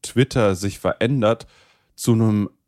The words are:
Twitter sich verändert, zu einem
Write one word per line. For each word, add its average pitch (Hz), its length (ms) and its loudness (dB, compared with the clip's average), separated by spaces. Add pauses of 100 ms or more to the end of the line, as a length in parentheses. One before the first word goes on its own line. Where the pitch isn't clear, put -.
Twitter 117 540 0
sich 98 240 -6
verändert, 113 640 -2 (500)
zu - 180 0
einem 107 360 0 (180)